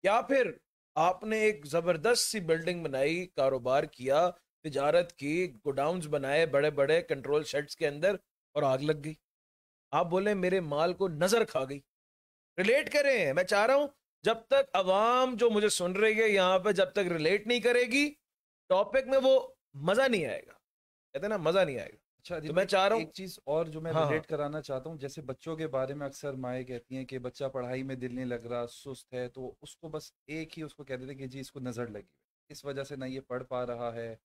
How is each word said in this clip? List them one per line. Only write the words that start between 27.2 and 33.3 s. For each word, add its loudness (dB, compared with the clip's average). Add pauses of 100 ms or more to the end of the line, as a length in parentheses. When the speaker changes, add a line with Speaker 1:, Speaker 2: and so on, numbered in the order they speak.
Speaker 2:
पढ़ाई -6
में -8
दिल -8
नहीं -6
लग -6
रहा, -6
सुस्त -16
है, -6
तो -14
उसको -18
बस -12 (160)
एक -10
ही -12
उसको -14
कह -8
देते -12
हैं -16
कि -10
जी -12
इसको -14
नज़र -6
लगी -12
है, -20 (240)
इस -20
वजह -6
से -12
ना -10
ये -8
पढ़ -8